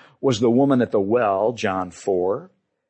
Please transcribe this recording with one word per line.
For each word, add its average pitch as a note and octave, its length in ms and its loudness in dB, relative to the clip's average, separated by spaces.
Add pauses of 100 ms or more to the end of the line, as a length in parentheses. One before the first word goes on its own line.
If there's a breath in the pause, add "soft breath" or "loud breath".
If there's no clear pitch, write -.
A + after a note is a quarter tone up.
(200 loud breath)
was B2 200 0
the A#2+ 100 4
woman C3 320 2
at A2 80 -2
the G#2+ 100 0
well, G#2 520 0
John F#2+ 400 -6
four. G2+ 580 -4 (400)